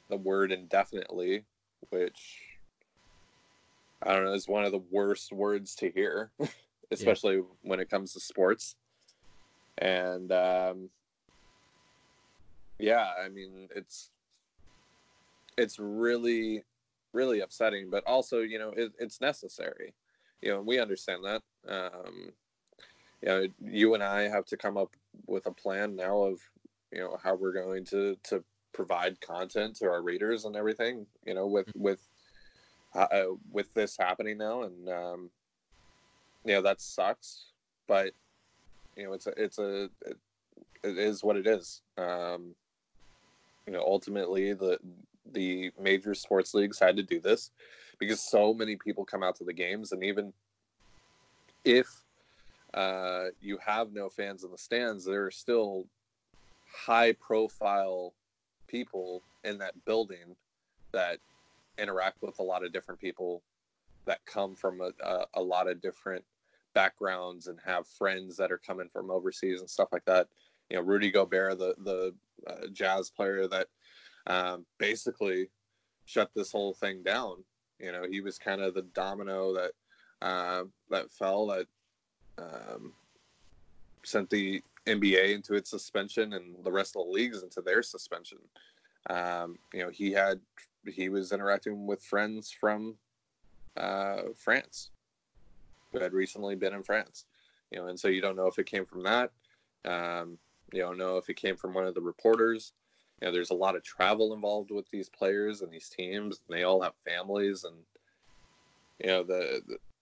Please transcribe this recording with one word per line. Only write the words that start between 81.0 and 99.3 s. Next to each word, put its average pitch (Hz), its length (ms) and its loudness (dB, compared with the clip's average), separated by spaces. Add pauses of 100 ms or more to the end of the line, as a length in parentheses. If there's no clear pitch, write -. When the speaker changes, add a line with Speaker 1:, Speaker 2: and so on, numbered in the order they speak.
Speaker 1:
fell 101 360 0
that, 95 200 -2 (720)
um, 57 540 -12 (1120)
sent 98 260 -2
the 98 320 0 (240)
N 107 140 2
B 98 160 6
A 95 160 8
into 104 220 -2
its 101 160 0
suspension 104 640 -4
and 87 280 -10
the 92 80 -2
rest 95 240 0
of 95 100 -2
the 87 60 -6
leagues 107 320 0
into 90 180 -10
their 92 220 2
suspension. - 560 -12 (720)
Um, 87 480 -2 (140)
you 92 100 -4
know, 90 80 -2
he 98 220 0
had, 98 260 4 (480)
he 92 220 -4
was 95 240 -2
interacting 101 540 0
with 101 160 -2
friends 107 480 -2
from, 107 440 0 (840)
uh, 98 460 -2 (140)
France - 540 0 (1000)
who - 80 -4
had 90 140 0
recently 101 420 -2
been 95 200 0
in 98 80 -8
France, - 420 -2 (480)
you - 60 -8
know, 90 100 -6
and 90 100 -8
so - 100 -2
you 95 120 4
don't 95 160 0
know 92 100 2
if 92 120 2
it 98 80 0
came 95 180 -2
from 92 180 -12
that. 117 280 2 (540)